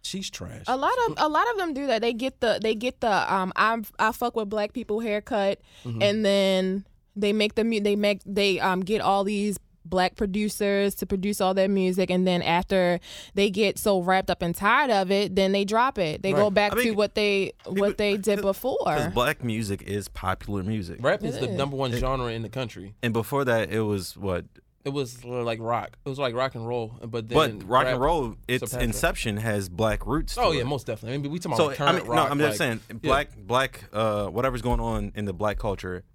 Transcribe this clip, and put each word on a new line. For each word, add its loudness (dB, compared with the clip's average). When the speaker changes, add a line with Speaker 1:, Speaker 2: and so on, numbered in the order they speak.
Speaker 1:
She's -8
trash. -12
Speaker 2:
A 0
lot 0
of, -2
a 2
lot 2
of -2
them -2
do -4
that. 2
They 0
get -6
the, 2
they 2
get -4
the, 2
um, 0
I'm, 2
I 4
fuck -4
with -2
black -2
people -4
haircut, -2
Speaker 1:
Mm-hmm. -4
Speaker 2:
and 2
then 2
they 0
make 2
the 2
mu-, 2
they 2
make, 2
they, 2
um, 2
get 0
all 2
these -2
black 0
producers 0
to -6
produce -2
all 4
their 4
music, 2
and 4
then 2
after 2
they 4
get 2
so 2
wrapped 2
up 0
and -2
tired 4
of 2
it, 2
then 4
they 2
drop 2
it. -2
They 0
go 6
Speaker 1:
Right. 2
Speaker 2:
back 4
Speaker 3:
I -2
mean, 2
Speaker 2:
to 2
what 2
they, 2
Speaker 3:
people, -6
Speaker 2:
what 2
they 2
did 2
Speaker 3:
'cause, -4
Speaker 2:
before. 0
Speaker 3:
'cause 0
black 0
music -2
is -6
popular -4
music. -4
Speaker 1:
Rap 0
is -4
Speaker 2:
It -4
Speaker 1:
the -2
Speaker 2:
is. -4
Speaker 1:
number -2
one -2
Speaker 3:
It -2
Speaker 1:
genre -2
in -6
the -8
country. -8
Speaker 3:
And 0
before 0
that, 2
it 0
was -2
what? -4
Speaker 1:
It -2
was, -6
uh, -6
like, -4
rock. -4
It -6
was, -8
like, -2
rock -2
and -8
roll, -4
but -6
then 2
Speaker 3:
But -12
rock 6
and 0
Speaker 1:
rap 2
Speaker 3:
roll, 0
its 0
Speaker 1:
surpassed -6
that. -4
Speaker 3:
inception -2
has -2
black 0
roots -2
to -2
Speaker 1:
Oh, 4
yeah, 0
Speaker 3:
it. -2
Speaker 1:
most -4
definitely. -6
I -4
mean, -6
we -6
talking -4
Speaker 3:
So, 6
Speaker 1:
about -2
current 2
Speaker 3:
I 0
mean, -8
Speaker 1:
rock, 4
Speaker 3:
no, 0
I'm 0
just 4
Speaker 1:
like, -4
Speaker 3:
saying, 0
Speaker 1:
yeah. -12
Speaker 3:
black, 0
black, -2
uh, 0
whatever's -2
going 2
on -2
in -4
the -2
black -2
culture -6